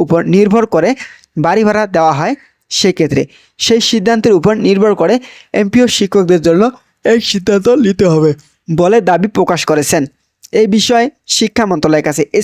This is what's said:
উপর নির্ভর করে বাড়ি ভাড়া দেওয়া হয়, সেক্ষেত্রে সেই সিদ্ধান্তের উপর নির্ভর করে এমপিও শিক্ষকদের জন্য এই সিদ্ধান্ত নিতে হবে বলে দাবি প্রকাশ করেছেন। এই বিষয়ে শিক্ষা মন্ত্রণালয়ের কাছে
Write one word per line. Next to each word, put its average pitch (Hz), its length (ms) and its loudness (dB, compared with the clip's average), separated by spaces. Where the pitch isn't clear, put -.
উপর 165 180 0
নির্ভর 208 300 2
করে 165 160 2
বাড়ি 190 240 0
ভাড়া 214 160 -2
দেওয়া 160 220 2
হয়, 190 160 -4
সেক্ষেত্রে 151 520 -2
সেই 226 200 0
সিদ্ধান্তের 226 480 0
উপর 190 140 0
নির্ভর 202 340 2
করে 170 140 2
এমপিও 226 260 2
শিক্ষকদের 185 500 0
জন্য 170 160 4
এই 233 140 2
সিদ্ধান্ত 196 360 -2
নিতে 196 280 0
হবে 156 180 2
বলে 196 180 2
দাবি 180 280 0
প্রকাশ 175 240 -2
করেছেন। 151 320 0
এই 220 60 4
বিষয়ে 233 300 0
শিক্ষা 196 340 -2
মন্ত্রণালয়ের 156 380 0
কাছে 151 140 -4